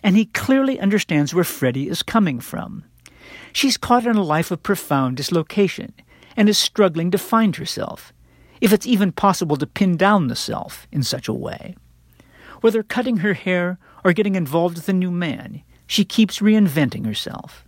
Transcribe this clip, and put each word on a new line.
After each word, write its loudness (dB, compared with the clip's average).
and 2
he 4
clearly 0
understands 0
where 2
Freddie -2
is -6
coming 0
from. -12
She's 0
caught 2
in 2
a 2
life 0
of -6
profound -2
dislocation -2
and 6
is 4
struggling 0
to 0
find 0
herself, -10
if 6
it's 2
even 2
possible 0
to -4
pin 0
down 2
the -4
self -10
in -2
such -6
a -2
way. -10
Whether 4
cutting -2
her 0
hair -2
or 6
getting 0
involved 0
with -8
a 0
new 0
man, -6
she 0
keeps 0
reinventing 2
herself. -10